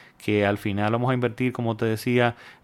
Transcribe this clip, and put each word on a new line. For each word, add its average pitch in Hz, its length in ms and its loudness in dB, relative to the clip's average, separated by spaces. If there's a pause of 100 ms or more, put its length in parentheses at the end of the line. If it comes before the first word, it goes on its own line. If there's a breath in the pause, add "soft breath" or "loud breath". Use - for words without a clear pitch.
(180 loud breath)
que 104 280 2
al 101 120 2
final 104 360 -2
vamos 123 180 0
a - 20 0
invertir, 123 400 -2
como 113 240 -2
te 117 80 -2
decía, 120 500 0 (280 loud breath)